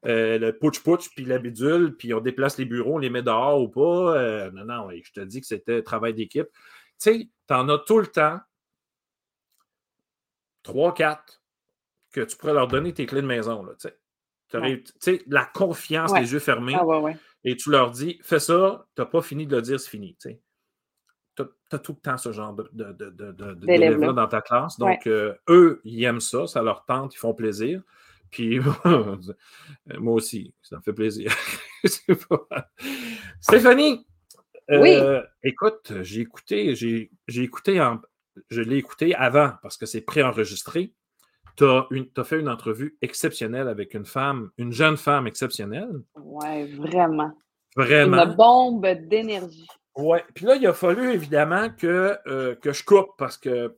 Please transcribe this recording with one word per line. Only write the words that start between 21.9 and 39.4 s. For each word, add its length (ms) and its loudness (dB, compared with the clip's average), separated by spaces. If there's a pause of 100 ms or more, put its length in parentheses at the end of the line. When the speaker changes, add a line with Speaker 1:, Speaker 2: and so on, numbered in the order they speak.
Speaker 1:
le 60 -14
temps 180 -6
ce 140 -10
genre 220 -10
de, 200 -12
de, 200 -14
de, 180 -18
de, 0 -
de, 220 -18
de 0 - (220)
Speaker 2:
D'élèves-là. 120 -14
Speaker 1:
d'élèves-là 460 4
dans 160 0
ta 120 -4
classe. 380 -4
Speaker 2:
Ouais. 160 2
Speaker 1:
Donc, 140 -8
euh, 260 0 (140)
eux, 340 8
ils 220 -6
aiment 160 0
ça, 260 -4
ça 160 -4
leur 220 -2
tente, 300 -4
ils 40 -20
font 160 -4
plaisir. 480 -4 (480)
Puis, 300 -2
<laughs> 760 0 (600)
moi 160 0
aussi, 480 -4
ça 140 -20
me 60 -18
fait 100 -6
plaisir. 400 -4 (260)
<laughs> 260 -20
C'est 300 2 (140)
pas 180 -2 (920)
Stéphanie, 680 6 (640)
Speaker 2:
Oui. 240 10
Speaker 1:
euh, 280 4 (200)
écoute, 500 -2 (100)
j'ai 180 -8
écouté, 560 -4
j'ai, 340 -4 (160)
j'ai 160 -6
écouté 380 -2
en, 200 0 (480)
je 140 -6
l'ai 140 -2
écouté 400 -2
avant 360 2 (100)